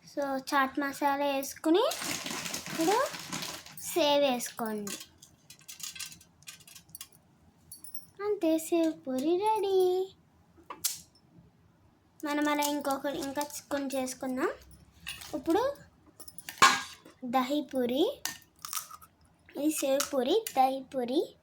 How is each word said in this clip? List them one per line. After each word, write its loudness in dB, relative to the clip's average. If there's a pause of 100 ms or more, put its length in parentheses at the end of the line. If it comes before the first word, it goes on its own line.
(140)
so -2 (160)
చాట్ 0
మసాలా 0
వేసుకుని 2 (840)
ఇప్పుడు 2 (840)
సేవ్ 4
వేసుకోండి. -2 (3250)
అంతే, 4
సేవ్ 2
పూరి -2
రెడీ. 2 (2500)
మనం 0
అలా 2
ఇంకొక, 0
ఇంకా -4 (280)
కొన్ని -2
చేసుకుందాం. -4 (840)
ఇప్పుడు 2 (1500)
దహి 0 (140)
పూరి, 2 (1500)
ఇది 0
సేవ్ 0 (120)
పూరి, 2 (120)
దహి 4 (140)
పూరి. 0 (200)